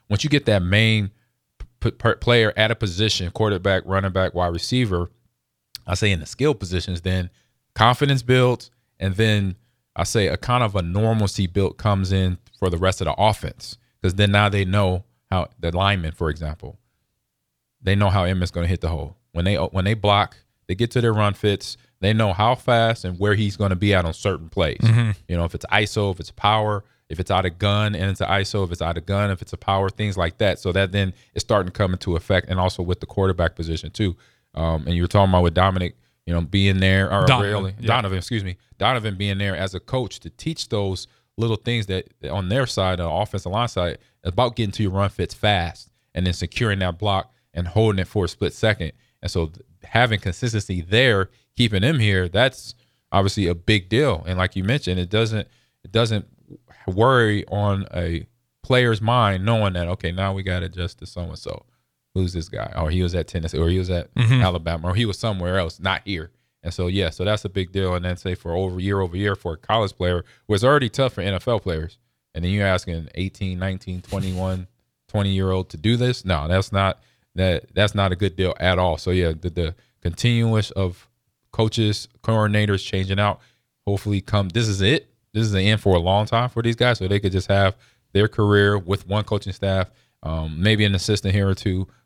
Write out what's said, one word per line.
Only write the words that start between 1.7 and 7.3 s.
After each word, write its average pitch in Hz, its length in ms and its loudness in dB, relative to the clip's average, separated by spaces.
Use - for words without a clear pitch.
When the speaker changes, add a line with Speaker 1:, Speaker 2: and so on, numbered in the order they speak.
Speaker 1:
p-, 113 100 0
p-, - 300 0
player 117 340 4
at 107 160 2
a 117 60 -2
position, 98 540 -2
quarterback, 98 560 0
running 95 260 0
back, 92 220 0
wide 87 180 0
receiver, 92 580 -2
I 90 80 -4
say 101 180 2
in 87 80 -2
the 71 60 -12
skill 143 280 -2
positions, 90 460 -6
then 92 300 -2